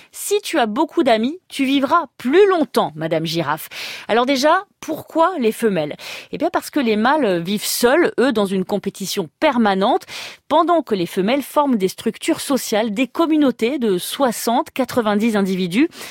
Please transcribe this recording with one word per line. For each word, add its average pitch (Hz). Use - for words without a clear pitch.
Si -
tu -
as 247
beaucoup 285
d'amis, 240
tu -
vivras 277
plus 349
longtemps, 240
Madame 160
Girafe. » 156
Alors 240
déjà, 302
pourquoi 330
les 220
femelles ? 180
Eh 180
bien 311
parce -
que 302
les 226
mâles 220
vivent 196
seuls, 269
eux, 262
dans 208
une 190
compétition 196
permanente, 233
pendant 320
que -
les 170
femelles 220
forment 285
des 190
structures -
sociales, 226
des 240
communautés 294
de 214
soixante, 247
quatre-vingt-dix 214
individus, 190